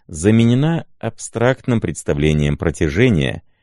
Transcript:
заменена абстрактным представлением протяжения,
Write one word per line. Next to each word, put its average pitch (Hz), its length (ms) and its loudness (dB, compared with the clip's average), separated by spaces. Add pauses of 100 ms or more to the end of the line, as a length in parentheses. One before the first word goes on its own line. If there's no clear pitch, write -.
заменена 117 800 2 (120)
абстрактным 117 840 -2
представлением 76 760 0
протяжения, 80 880 0 (200)